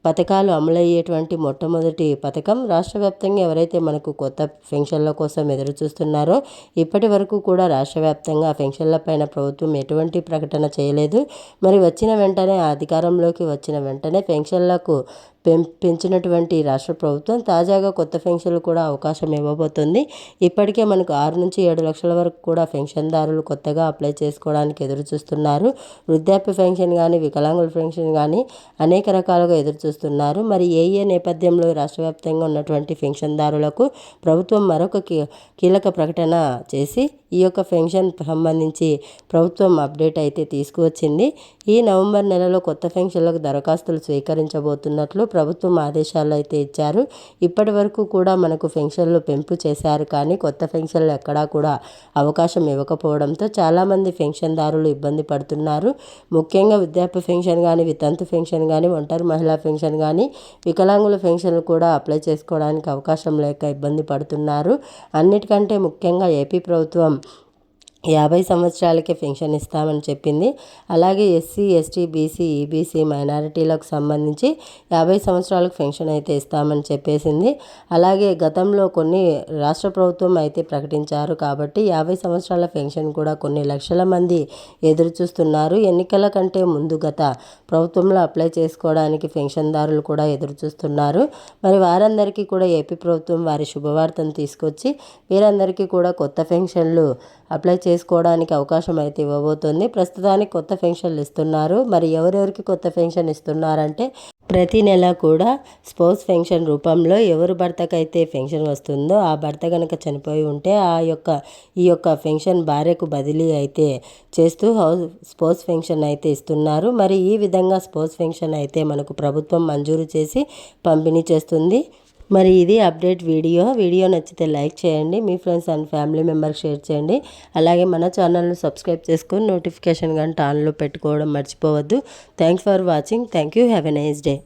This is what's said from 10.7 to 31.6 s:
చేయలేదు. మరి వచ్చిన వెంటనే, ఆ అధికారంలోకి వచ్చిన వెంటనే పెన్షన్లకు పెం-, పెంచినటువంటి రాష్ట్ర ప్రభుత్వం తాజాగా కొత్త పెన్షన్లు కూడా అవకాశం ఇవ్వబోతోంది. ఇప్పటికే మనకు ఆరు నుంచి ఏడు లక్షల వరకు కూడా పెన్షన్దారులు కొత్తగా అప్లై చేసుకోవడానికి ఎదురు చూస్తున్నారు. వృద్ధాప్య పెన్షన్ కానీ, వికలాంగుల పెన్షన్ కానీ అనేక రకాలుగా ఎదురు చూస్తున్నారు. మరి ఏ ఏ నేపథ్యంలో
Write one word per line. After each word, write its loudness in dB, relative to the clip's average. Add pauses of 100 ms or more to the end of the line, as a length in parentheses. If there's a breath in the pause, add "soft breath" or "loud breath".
చేయలేదు. 0 (420 loud breath)
మరి 6
వచ్చిన 0 (120)
వెంటనే, 2
ఆ 2
అధికారంలోకి 0
వచ్చిన -6 (100)
వెంటనే -2 (100)
పెన్షన్లకు 0 (500 loud breath)
పెం-, 4 (160)
పెంచినటువంటి 0 (120)
రాష్ట్ర -4
ప్రభుత్వం -2 (100)
తాజాగా 2
కొత్త -2 (100)
పెన్షన్లు 0
కూడా 0
అవకాశం -4
ఇవ్వబోతోంది. 0 (440 loud breath)
ఇప్పటికే 2
మనకు 0 (120)
ఆరు -2
నుంచి -2 (120)
ఏడు 0
లక్షల -2
వరకు -4 (100)
కూడా 0 (100)
పెన్షన్దారులు -2
కొత్తగా -4
అప్లై -4 (100)
చేసుకోవడానికి -4
ఎదురు -6
చూస్తున్నారు. -2 (400 loud breath)
వృద్ధాప్య 2
పెన్షన్ 2
కానీ, 2 (100)
వికలాంగుల 0
పెన్షన్ -2 (100)
కానీ 0 (460 loud breath)
అనేక 4 (140)
రకాలుగా 2
ఎదురు -4
చూస్తున్నారు. -2 (100)
మరి 2 (140)
ఏ 4 (180)
ఏ 0 (100)
నేపథ్యంలో 2 (120)